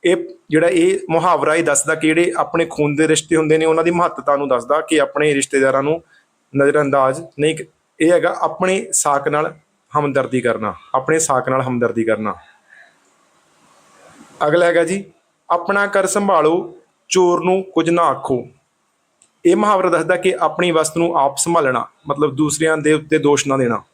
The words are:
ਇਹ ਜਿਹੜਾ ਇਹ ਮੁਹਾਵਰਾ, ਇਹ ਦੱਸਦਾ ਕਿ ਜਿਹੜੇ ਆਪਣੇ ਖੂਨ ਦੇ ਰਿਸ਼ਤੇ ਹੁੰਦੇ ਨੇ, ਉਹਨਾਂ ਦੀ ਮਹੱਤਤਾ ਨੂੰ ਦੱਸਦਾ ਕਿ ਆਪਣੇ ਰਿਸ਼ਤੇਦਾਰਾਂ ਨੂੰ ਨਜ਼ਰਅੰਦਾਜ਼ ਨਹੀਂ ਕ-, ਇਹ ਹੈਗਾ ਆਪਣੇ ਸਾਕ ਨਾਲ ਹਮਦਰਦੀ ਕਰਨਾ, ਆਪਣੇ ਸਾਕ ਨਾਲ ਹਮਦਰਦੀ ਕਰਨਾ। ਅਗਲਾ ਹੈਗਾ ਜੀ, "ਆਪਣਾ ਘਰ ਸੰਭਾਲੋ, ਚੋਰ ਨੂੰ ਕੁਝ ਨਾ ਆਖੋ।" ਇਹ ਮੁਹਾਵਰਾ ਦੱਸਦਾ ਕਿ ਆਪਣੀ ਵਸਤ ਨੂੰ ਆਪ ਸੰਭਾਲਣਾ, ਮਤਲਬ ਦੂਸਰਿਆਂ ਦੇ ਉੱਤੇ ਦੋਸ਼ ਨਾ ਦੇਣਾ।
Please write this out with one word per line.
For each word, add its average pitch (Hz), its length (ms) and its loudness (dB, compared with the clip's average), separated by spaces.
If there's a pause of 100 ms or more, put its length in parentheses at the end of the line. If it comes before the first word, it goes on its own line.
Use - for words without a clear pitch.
ਇਹ 175 120 2 (340)
ਜਿਹੜਾ 156 180 4
ਇਹ 180 300 2 (120)
ਮੁਹਾਵਰਾ, 156 440 2
ਇਹ 165 100 0
ਦੱਸਦਾ 151 300 0
ਕਿ 156 120 -4
ਜਿਹੜੇ 170 300 2
ਆਪਣੇ 165 300 -2
ਖੂਨ 147 280 -2
ਦੇ 156 140 2
ਰਿਸ਼ਤੇ 156 280 0
ਹੁੰਦੇ 160 220 2
ਨੇ, 156 60 0
ਉਹਨਾਂ 160 200 2
ਦੀ 170 60 2
ਮਹੱਤਤਾ 160 460 0
ਨੂੰ 139 120 -2
ਦੱਸਦਾ 127 320 0
ਕਿ 156 200 0
ਆਪਣੇ 147 340 0
ਰਿਸ਼ਤੇਦਾਰਾਂ 135 480 0
ਨੂੰ 156 200 -2 (540)
ਨਜ਼ਰਅੰਦਾਜ਼ 139 680 2 (180)
ਨਹੀਂ 156 160 0
ਕ-, - 120 -14 (320)
ਇਹ 160 120 4
ਹੈਗਾ 160 260 2
ਆਪਣੇ 185 540 -2
ਸਾਕ 143 360 0
ਨਾਲ 156 280 -4 (420)
ਹਮਦਰਦੀ 131 420 -2
ਕਰਨਾ, 107 340 -2 (200)
ਆਪਣੇ 135 240 0
ਸਾਕ 131 300 -2
ਨਾਲ 131 140 0
ਹਮਦਰਦੀ 120 420 -2
ਕਰਨਾ। 107 300 -2 (2000)
ਅਗਲਾ 170 200 2
ਹੈਗਾ 170 180 2
ਜੀ, 190 200 -4 (460)
"ਆਪਣਾ 196 360 0
ਘਰ 196 200 0
ਸੰਭਾਲੋ, 185 680 0 (320)
ਚੋਰ 175 360 2
ਨੂੰ 185 180 0
ਕੁਝ 165 280 -2
ਨਾ 170 120 2
ਆਖੋ।" 131 460 -2 (960)
ਇਹ 175 120 4
ਮੁਹਾਵਰਾ 202 320 2
ਦੱਸਦਾ 165 280 0
ਕਿ 180 240 0
ਆਪਣੀ 175 300 -2
ਵਸਤ 156 260 0
ਨੂੰ 170 220 0
ਆਪ 139 180 0
ਸੰਭਾਲਣਾ, 139 500 0 (220)
ਮਤਲਬ 143 280 -2
ਦੂਸਰਿਆਂ 156 420 0
ਦੇ 151 140 0
ਉੱਤੇ 156 260 0
ਦੋਸ਼ 143 300 2
ਨਾ 135 80 0
ਦੇਣਾ। 117 260 -2 (120)